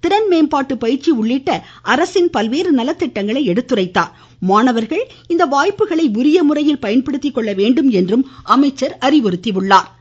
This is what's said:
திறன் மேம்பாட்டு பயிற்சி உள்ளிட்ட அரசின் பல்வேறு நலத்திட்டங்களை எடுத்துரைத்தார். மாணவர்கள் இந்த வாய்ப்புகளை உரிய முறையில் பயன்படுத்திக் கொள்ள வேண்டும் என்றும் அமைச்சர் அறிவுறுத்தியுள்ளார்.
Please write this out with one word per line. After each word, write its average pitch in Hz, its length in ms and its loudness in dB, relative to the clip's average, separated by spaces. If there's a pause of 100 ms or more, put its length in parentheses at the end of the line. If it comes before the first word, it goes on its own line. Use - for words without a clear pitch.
திறன் 403 280 0
மேம்பாட்டு 302 500 0
பயிற்சி 269 320 -2
உள்ளிட்ட 254 540 -2 (180)
அரசின் 349 480 0
பல்வேறு 269 440 -2
நலத்திட்டங்களை 247 720 -4
எடுத்துரைத்தார். 185 640 -2 (280)
மாணவர்கள் 226 680 0 (180)
இந்த 339 200 0
வாய்ப்புகளை 330 720 0
உரிய 302 260 2
முறையில் 302 360 0
பயன்படுத்திக் 254 560 -2
கொள்ள 220 180 -4
வேண்டும் 247 380 2
என்றும் 202 380 0 (140)
அமைச்சர் 269 580 0
அறிவுறுத்தியுள்ளார். 196 880 0 (120)